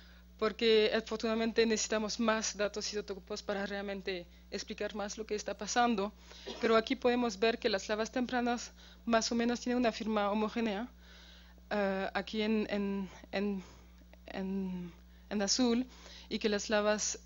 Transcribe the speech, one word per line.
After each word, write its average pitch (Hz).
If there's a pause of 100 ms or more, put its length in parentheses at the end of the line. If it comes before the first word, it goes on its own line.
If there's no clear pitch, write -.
(380)
porque 214
afortunadamente 226
necesitamos 220
más 220
datos 202
isótopos 202
para 202
realmente 196 (240)
explicar 208
más 208
lo 220
que 208
está 202
pasando. 214 (480)
Pero 226
aquí 220
podemos 240
ver 226
que 240
las 214
lavas 214
tempranas 240 (320)
más 226
o 240
menos 233
tienen 247
una 240
firma 208
homogénea, 214 (800)
eh, 196
aquí 202
en, 214
en, 196 (220)
en, 196 (680)
en, 190 (360)
en 208
azul, 240 (440)
y 226
que 220
las 208
lavas, 208